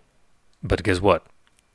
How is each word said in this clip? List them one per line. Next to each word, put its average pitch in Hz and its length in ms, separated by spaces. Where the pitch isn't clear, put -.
But 95 200
guess 92 200
what? 92 240